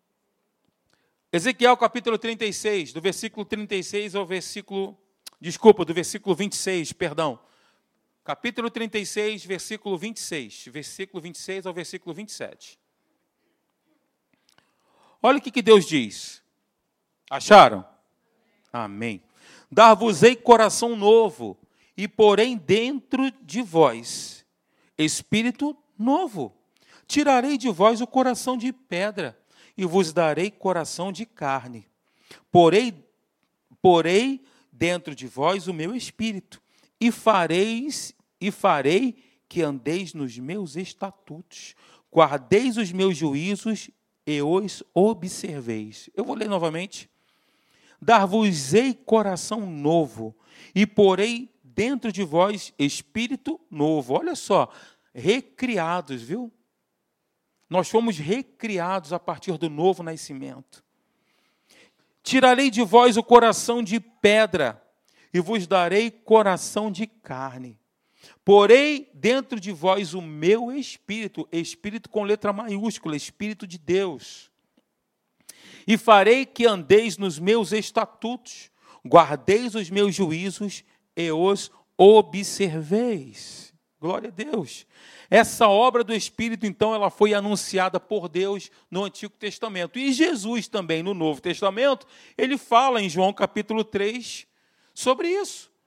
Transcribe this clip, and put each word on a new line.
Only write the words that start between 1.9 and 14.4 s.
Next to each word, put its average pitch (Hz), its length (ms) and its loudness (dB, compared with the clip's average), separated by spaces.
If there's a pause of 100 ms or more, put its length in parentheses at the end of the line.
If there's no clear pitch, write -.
trinta 226 260 -8
e 202 80 -4
seis, 202 400 -6
do 160 80 -12
versículo 196 440 -6
trinta 208 300 -8
e 185 100 -6
seis 208 300 -8
ao 196 120 -6
versículo, 190 720 -10 (420)
desculpa, 180 440 4
do 165 100 -6
versículo 180 400 -6
vinte 190 180 -6
e - 40 -10
seis, 180 360 -6
perdão. 151 460 -4 (880)
Capítulo 233 420 -6
trinta 226 300 -8
e 196 80 -8
seis, 214 380 -6
versículo 190 520 -8
vinte 202 200 -10
e - 40 -14
seis. 131 460 -12
Versículo 151 560 -14
vinte 170 140 -16
e - 20 -20
seis 190 260 -12
ao 185 80 -10
versículo 175 400 -14
vinte 202 180 -16
e - 20 -18
sete. - 440 -16 (2500)